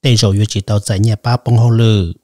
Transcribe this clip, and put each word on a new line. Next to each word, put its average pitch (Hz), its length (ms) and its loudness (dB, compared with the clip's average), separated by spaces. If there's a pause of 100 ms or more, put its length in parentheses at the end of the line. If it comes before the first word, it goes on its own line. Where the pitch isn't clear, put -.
Tê 127 140 2
rồi 101 220 0
vừa 107 100 0
chỉ 101 140 -6
tao 104 180 -2
giải 98 200 -4
nhẹ 110 240 0
ba 120 220 -2
bông 120 120 0
hậu 117 120 2
lự. 110 440 0 (100)